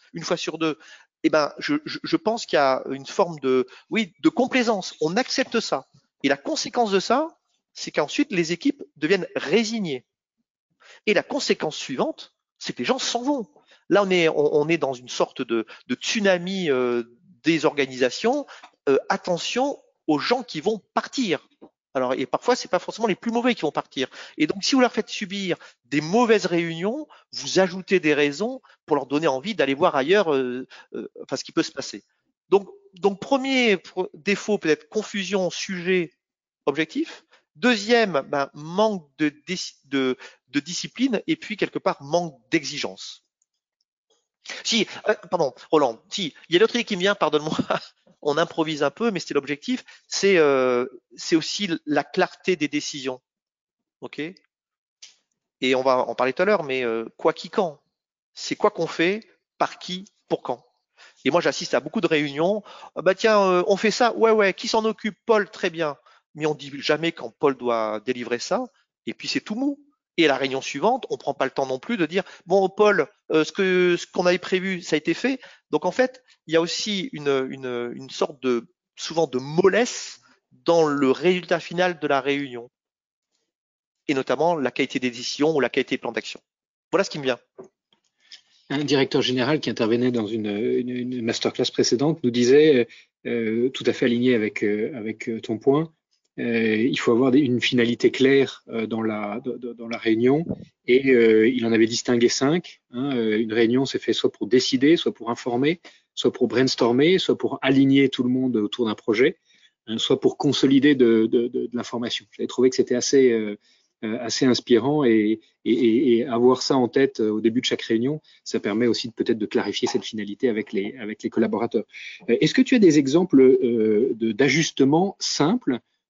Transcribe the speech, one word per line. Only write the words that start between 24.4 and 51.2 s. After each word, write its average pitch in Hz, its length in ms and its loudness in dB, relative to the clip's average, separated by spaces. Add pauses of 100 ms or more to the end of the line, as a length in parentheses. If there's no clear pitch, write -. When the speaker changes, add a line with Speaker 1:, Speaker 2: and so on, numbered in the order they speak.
Speaker 1:
donc, 190 160 -4
si - 100 0
vous 262 80 4
leur 240 100 4
faites - 180 -4
subir 190 480 -6 (280)
des 147 160 -2
mauvaises 202 460 2
réunions, 175 600 -4 (260)
vous 139 260 -2
ajoutez 185 400 2
des 147 160 2
raisons 151 460 -2 (260)
pour 151 80 2
leur 135 100 -2
donner 147 220 0
envie 139 260 -4
d'aller 139 220 0
voir 156 200 0
ailleurs, 160 380 2
euh, 127 320 -2 (300)
euh, 113 160 -10 (100)
enfin, - 140 -10
ce - 80 -8
qui - 80 -18
peut 165 100 0
se - 100 -2
passer. 113 320 -12 (460)
Donc, 190 180 2 (280)
donc 190 240 -2
premier 254 580 0
pro-, - 380 -8
défaut, 196 420 -2
peut-être 151 320 0
confusion, 190 640 -4
sujet, 180 640 -4 (520)
objectif. 156 600 -4 (320)
Deuxième, 208 720 2
ben, 139 280 -2
manque 180 520 -2 (120)
de 151 120 0 (140)
dis-, - 300 -10 (100)
de, 131 320 -2 (300)
de 135 120 -2
discipline 180 680 -4
et 160 80 0
puis, - 220 -10
quelque - 200 -4
part, 170 240 -4
manque 156 380 -2 (100)
d'exigence. 135 760 -6 (1400)
Si, 220 240 0 (200)
euh, 214 60 2 (160)
pardon, 160 240 0 (160)
Roland, 139 400 2
si, 170 240 -6 (160)
il 156 40 -8
y - 20 4
a 175 40 6
l'autre 226 160 2
idée 233 100 -2
qui 202 100 -4
me 180 60 -6
vient, 202 120 2
pardonne-moi, 151 440 0
<laughs> - 680 -6
on 147 120 0
improvise 156 460 -2
un 143 60 2
peu, 233 220 -2
mais 170 80 -4
c'était - 140 -10
l'objectif, 143 500 -4 (240)
c'est, 196 300 2
euh, 127 480 4 (300)
c'est - 200 -2